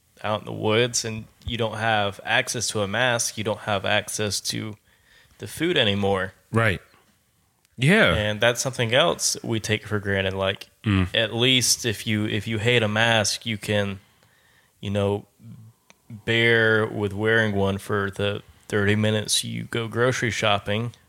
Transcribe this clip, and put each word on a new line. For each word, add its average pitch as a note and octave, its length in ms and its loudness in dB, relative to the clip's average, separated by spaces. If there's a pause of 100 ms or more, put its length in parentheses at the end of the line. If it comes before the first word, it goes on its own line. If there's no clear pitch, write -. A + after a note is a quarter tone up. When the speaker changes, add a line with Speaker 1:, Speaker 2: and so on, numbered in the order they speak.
(240)
Speaker 1:
out G#2 160 -2
in - 60 -14
the A#2 80 -8
woods, A2 500 0
and A2 220 -8 (200)
you A#2 120 -6
don't A2 200 -4
have G#2 460 0
access A#2+ 460 -2
to A2+ 120 -2
a G2+ 60 0
mask, A#2+ 500 0
you A2 60 -6
don't G#2 180 -2
have G2+ 240 -2
access G2+ 540 -2
to G#2+ 380 -8 (600)
the - 80 -12
food D#3+ 300 -2
anymore. G2 540 0 (180)
Speaker 2:
Right. A2 300 2 (1000)
Yeah. D#3+ 360 4
Speaker 1:
And G#2+ 260 0
that's A#2+ 220 2
something B2 320 -2
else D#3+ 500 0
we A2 160 -2
take G#2+ 280 -2
for G#2 120 -2
granted. G2 340 -2
Like, F#2+ 340 -4 (160)
Speaker 2:
Mm. F#2+ 320 4
Speaker 1:
at A2 180 0
least B2 520 2
if A2 200 -2
you, G#2+ 200 0
if G#2+ 220 -4
you A2+ 120 -4
hate A#2 240 2
a G#2 60 2
mask, A2 560 2
you A2 120 -4
can, G2+ 420 -2 (840)
you G#2 80 -6
know, G2+ 360 0 (840)
bear A2+ 760 4
with G#2+ 280 -2
wearing A2 420 2
one G2 220 2
for G2 340 -2
the G2+ 320 -4 (240)
thirty G#2 280 2
minutes G#2+ 480 0
you A2+ 200 -8
go A#2 240 -4
grocery A#2+ 420 0
shopping. G#2+ 640 0 (160)